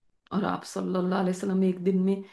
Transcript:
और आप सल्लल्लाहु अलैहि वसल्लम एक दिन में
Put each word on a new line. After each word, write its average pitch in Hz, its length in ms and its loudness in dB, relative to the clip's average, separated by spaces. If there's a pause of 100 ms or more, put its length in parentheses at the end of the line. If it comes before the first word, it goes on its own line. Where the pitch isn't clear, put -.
(320)
और 185 120 2
आप 180 180 -2
सल्लल्लाहु 185 600 -2
अलैहि 180 160 0
वसल्लम 190 260 0
एक 185 140 2
दिन 185 200 2
में 196 340 0